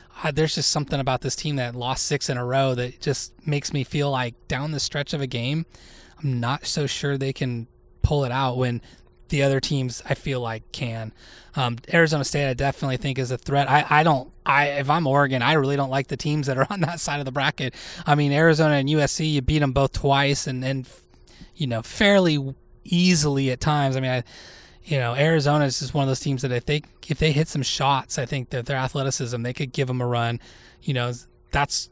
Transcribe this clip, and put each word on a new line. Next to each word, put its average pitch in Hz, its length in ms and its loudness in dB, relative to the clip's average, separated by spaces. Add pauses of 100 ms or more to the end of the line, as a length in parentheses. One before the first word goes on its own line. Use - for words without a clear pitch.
(240)
Uh, 156 80 0
there's 156 240 0
just - 160 0
something 147 280 -2
about 131 220 -2
this 131 140 -4
team 147 220 -4
that 120 180 -4
lost 127 300 -4
six - 240 -2
in 127 80 -2
a 123 80 -4
row 131 300 2
that 123 260 -6
just - 320 -4 (120)
makes 143 280 -2
me 139 100 -2
feel 143 280 -2
like 127 220 -2 (140)
down 147 240 -4
the 147 80 -4
stretch - 340 -4
of 147 80 -4
a 135 60 -4
game, 127 380 -2 (540)
I'm 131 200 -2
not 123 260 -4
so 147 220 -2
sure 139 300 -4
they 135 160 -4
can 120 340 -6 (340)
pull 143 220 2
it 123 80 -2
out 127 260 0
when 120 240 0 (480)
the 143 120 0
other 139 180 4
teams, 131 480 -2
I 139 60 -2
feel 131 260 -4
like, 113 320 -8
can. 113 400 -8 (440)
Um, 120 220 -2 (140)
Arizona 160 320 4
State, 143 240 -2
I 131 60 0
definitely 135 440 -2
think, 131 200 -4
is 127 140 -4
a 123 60 -2
threat. 139 320 0
I, 143 200 6
I 151 140 6
don't, 147 280 2 (140)
I, 143 220 4
if 143 220 -2
I'm 156 180 2
Oregon, 135 340 4
I 135 120 4
really 143 220 2
don't 139 140 -2
like 135 180 -2
the 139 100 -6
teams 151 300 -2
that 131 100 -2
are - 100 2
<laughs> - 20 -16
on 196 120 -4
that 165 180 -2
side 147 200 -4
of 139 60 -6
the 135 60 -6
bracket. 143 420 -2 (320)
I 147 100 6
mean, 143 160 4
Arizona 156 440 6
and 139 160 2
U 151 80 4
S 143 140 2
C, 156 120 -2
you 147 160 2
beat 147 220 2
'em 135 100 2
both 139 200 2
twice 139 540 2
and, 127 160 -4
and, 131 240 -4 (680)
you 156 120 -4
know, 113 140 -2
fairly 170 720 2 (300)
easily 151 640 4
at 123 100 -2
times. 143 360 0
I 131 40 -2
mean, 131 120 -2
I, 127 120 -2 (600)
you 147 160 -2
know, 120 160 -2
Arizona 147 500 4
is 131 140 -2
just 127 160 -6
one 143 80 2
of 135 40 2
those 131 120 0
teams 135 240 -2
that 131 80 -2
if 120 160 -2
they, 147 160 -2 (240)
if 147 100 -2
they 151 140 2
hit 151 160 2
some 139 160 -2
shots, 139 560 0
I 127 80 -4
think 135 240 -6
that 120 160 -6
their 139 100 -2
athleticism, 131 640 -2
they 123 120 -4
could 131 180 -6
give 131 180 -2
'em 127 120 -2
a 123 40 -2
run. 120 340 0 (440)
You 147 100 -4
know, 123 200 -2 (380)
that's, - 400 -2